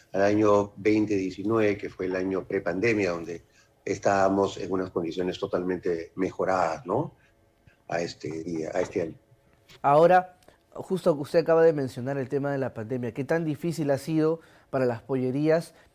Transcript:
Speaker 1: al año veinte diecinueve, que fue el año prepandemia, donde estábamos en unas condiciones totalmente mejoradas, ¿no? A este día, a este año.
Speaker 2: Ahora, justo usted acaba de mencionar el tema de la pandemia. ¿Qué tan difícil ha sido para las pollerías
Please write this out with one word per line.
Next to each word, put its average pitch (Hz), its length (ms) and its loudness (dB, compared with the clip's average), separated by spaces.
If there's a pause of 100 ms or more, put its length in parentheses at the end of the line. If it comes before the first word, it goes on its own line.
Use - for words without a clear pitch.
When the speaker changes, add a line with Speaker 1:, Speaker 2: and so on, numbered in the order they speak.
(120)
Speaker 1:
al 95 100 0
año 104 540 4
veinte 107 380 2
diecinueve, 98 640 0
que 90 100 -10
fue 92 180 -6
el 92 100 -4
año 92 280 -2
prepandemia, 98 680 -2
donde 85 320 -10 (400)
estábamos 98 760 2
en 92 140 -8
unas 92 180 -2
condiciones 87 480 -4
totalmente 90 800 -4
mejoradas, 90 680 -2
¿no? 135 300 -4 (720)
A 85 140 -4
este 80 420 -8
día, 82 320 -6
a 92 60 0
este 90 220 -2
año. 78 120 -6 (680)
Speaker 2:
Ahora, 170 540 4 (360)
justo 175 420 -2
usted 147 260 0
acaba 165 220 4
de 165 100 8
mencionar 135 460 -4
el 131 100 -4
tema 143 220 -2
de 139 80 -2
la 123 160 -4
pandemia. 117 400 -6
¿Qué 135 100 -6
tan 165 200 0
difícil 156 480 -2
ha 139 60 2
sido 160 420 0 (300)
para 131 140 0
las 120 180 -2
pollerías 139 720 0 (200)